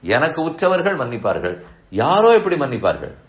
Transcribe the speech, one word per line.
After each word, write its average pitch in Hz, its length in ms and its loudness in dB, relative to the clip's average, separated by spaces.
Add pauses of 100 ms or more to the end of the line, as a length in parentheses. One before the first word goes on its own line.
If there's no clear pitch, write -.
எனக்கு 156 400 0
உற்றவர்கள் 180 540 0
மன்னிப்பார்கள், 95 680 -4 (260)
யாரோ 185 440 4
எப்படி 196 220 2
மன்னிப்பார்கள்? 120 580 -4 (140)